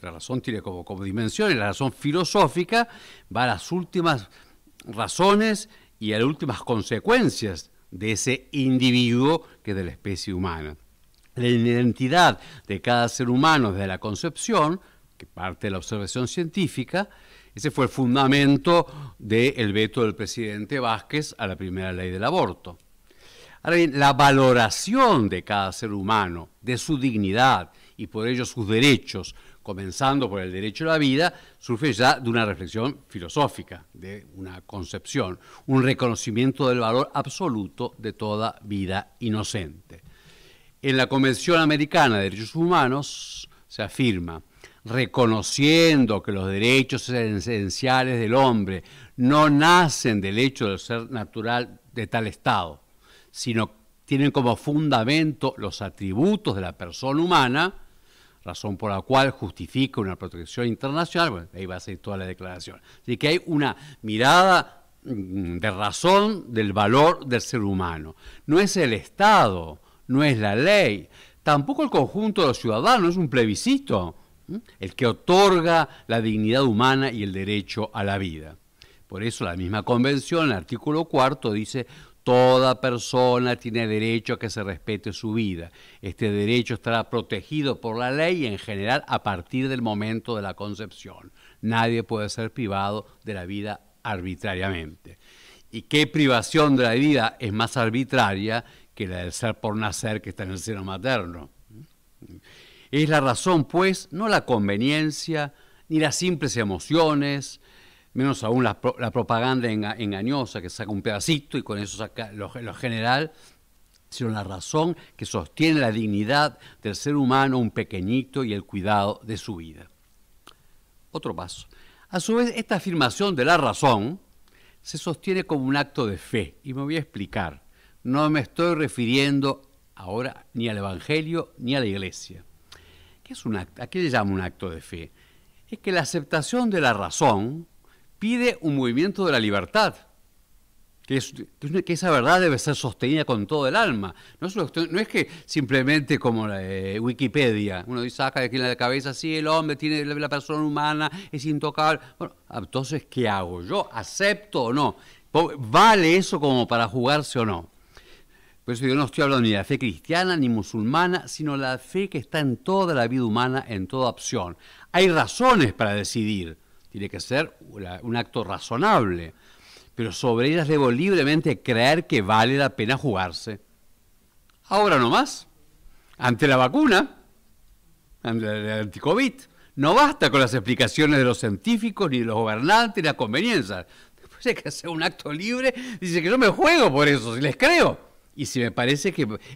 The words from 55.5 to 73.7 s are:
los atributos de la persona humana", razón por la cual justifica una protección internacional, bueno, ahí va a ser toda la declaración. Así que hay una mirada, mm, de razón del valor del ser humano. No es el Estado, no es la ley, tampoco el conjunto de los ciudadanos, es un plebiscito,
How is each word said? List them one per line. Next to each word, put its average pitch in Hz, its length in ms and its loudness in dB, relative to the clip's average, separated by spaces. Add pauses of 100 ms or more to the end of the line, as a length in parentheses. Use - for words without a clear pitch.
los 107 260 -8
atributos 110 720 -2
de 98 60 -4
la 87 160 -8
persona 131 440 -4
humana", 165 540 2 (720)
razón 95 300 -8
por 107 140 -6
la 98 120 -4
cual 131 280 2
justifica - 680 -4
una 92 160 -4
protección 90 500 -8
internacional, 151 640 -2
bueno, 101 220 -10
ahí 92 140 -10
va 90 100 -10
a 90 40 -12
ser 95 180 -14
toda 101 180 -10
la 92 100 -8
declaración. 92 540 -14 (220)
Así 123 140 -4
que 147 120 -2
hay 170 180 0
una 147 300 0 (260)
mirada, 147 800 4 (200)
mm, 92 540 -6
de 104 120 -2
razón 170 840 2
del 107 180 0
valor 131 540 4
del 120 140 0
ser 123 200 -4
humano. 87 560 -4 (300)
No 151 120 4
es 202 180 2
el 143 160 2
Estado, 101 880 2 (260)
no 131 180 2
es 131 140 2
la 104 160 0
ley, 139 540 2 (340)
tampoco 156 400 0
el 262 80 -2
conjunto 196 520 0
de 143 60 4
los 120 100 0
ciudadanos, 170 520 2
es 180 60 -2
un 165 120 0
plebiscito, 113 880 0 (320)